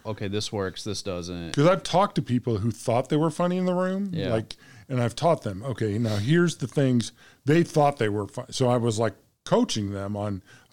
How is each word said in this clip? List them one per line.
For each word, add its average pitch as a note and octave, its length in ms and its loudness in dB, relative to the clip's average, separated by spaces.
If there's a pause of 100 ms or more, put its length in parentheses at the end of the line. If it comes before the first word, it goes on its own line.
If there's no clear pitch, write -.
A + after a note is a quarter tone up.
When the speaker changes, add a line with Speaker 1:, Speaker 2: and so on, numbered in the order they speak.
Speaker 1:
"Okay, G#2+ 200 -6
this G#2 240 -4
works, F#2+ 320 -6
this G2 200 -8
doesn't." F2 500 -8
Speaker 2:
'Cause C#3+ 140 4
I've F#3 160 4
talked G3 320 2
to D3 80 0
people A#2+ 360 0
who A2+ 120 0
thought A#2+ 400 -2
they D#3 80 2
were D#3+ 120 2
funny F3 280 -2
in F#3 80 0
the F3+ 80 0
room, F#3+ 400 -2
Speaker 1:
Yeah. G2 180 -2
Speaker 2:
like, A2+ 240 -4 (320)
and B2+ 120 -2
I've A#2 140 0
taught D#3+ 280 2
them, G2+ 200 -8
"Okay, G#2+ 360 -2
now A2 180 0
here's D#3 400 2
the C#3+ 100 -6
things," B2+ 460 2 (320)
they D#3+ 180 4
thought C#3+ 360 2
they A2 100 2
were G#2 200 -2
fun-, - 220 -12
so C3 180 2
I B2 100 4
was, A2+ 200 0
like, A2+ 160 0 (300)
coaching C#3 480 2
them G2+ 240 -6
on, G2+ 260 -4 (300)